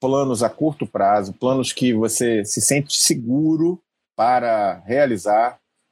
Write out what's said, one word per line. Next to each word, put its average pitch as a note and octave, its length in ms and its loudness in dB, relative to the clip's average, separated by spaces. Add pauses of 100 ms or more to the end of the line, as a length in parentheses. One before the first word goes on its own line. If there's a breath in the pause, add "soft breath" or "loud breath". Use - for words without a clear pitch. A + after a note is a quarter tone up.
planos C3 420 0
a A2 80 2
curto D3 360 -4
prazo, G2 460 0
planos B2+ 400 -2
que B2 200 0
você A2 520 0
se - 160 -6
sente C#3+ 380 0
seguro D#3 800 0 (360)
para A2 720 0
realizar, A#2 720 0 (340)